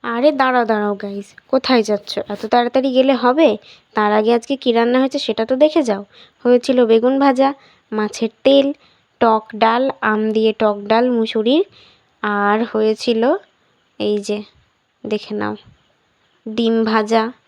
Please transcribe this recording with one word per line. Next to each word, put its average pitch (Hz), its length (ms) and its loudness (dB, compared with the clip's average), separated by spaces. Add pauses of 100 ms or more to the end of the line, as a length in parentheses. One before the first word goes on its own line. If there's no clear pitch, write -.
আরে 247 300 2
দাঁড়াও, 262 320 0
দাঁড়াও 208 300 -2
গাইস, 202 400 -14 (140)
কোথায় 262 340 0
যাচ্ছ? 208 360 -6 (100)
এত 208 180 -10
তাড়াতাড়ি 247 460 0
গেলে 262 200 2
হবে? 247 460 2 (360)
তার 208 180 0
আগে 214 220 2
আজকে 240 220 -4
কী 254 160 -2
রান্না 240 260 2
হয়েছে 269 200 -2
সেটা 226 280 -4
তো 262 100 -2
দেখে 302 260 4
যাও। 202 220 -4 (400)
হয়েছিল 247 420 2
বেগুন 226 320 2
ভাজা, 269 360 2 (380)
মাছের 214 360 -4 (160)
তেল, 277 280 4 (480)
টক 220 240 2 (120)
ডাল, 233 340 0 (100)
আম 214 320 -2
দিয়ে 220 200 0
টক 214 240 -2 (100)
ডাল 233 240 2
মুসুরির, 233 540 0 (580)
আর 208 500 0
হয়েছিল 220 600 0 (640)
এই 208 200 -4
যে 208 240 -8 (640)
দেখে 214 280 -8
নাও, 208 220 -6 (920)
ডিম 226 360 0
ভাজা 220 480 0 (160)